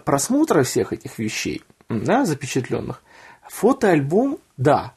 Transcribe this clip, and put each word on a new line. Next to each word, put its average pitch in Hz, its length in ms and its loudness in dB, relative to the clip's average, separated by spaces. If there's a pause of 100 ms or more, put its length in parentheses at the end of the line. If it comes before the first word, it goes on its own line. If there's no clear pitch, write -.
просмотра 185 580 2
всех 120 300 -2
этих - 260 -10
вещей, 107 440 -6 (260)
м, 110 160 -4
да, 226 220 2
запечатлённых, - 760 -4 (460)
фотоальбом, 196 880 2 (220)
да, 131 380 2